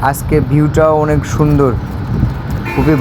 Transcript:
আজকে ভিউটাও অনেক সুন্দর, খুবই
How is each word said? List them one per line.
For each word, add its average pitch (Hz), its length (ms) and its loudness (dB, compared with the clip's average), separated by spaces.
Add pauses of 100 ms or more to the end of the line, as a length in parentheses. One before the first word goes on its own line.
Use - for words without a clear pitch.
(100)
আজকে 151 260 -2 (140)
ভিউটাও 151 420 2 (120)
অনেক 151 160 0 (140)
সুন্দর, 147 360 2 (1000)
খুবই 139 280 2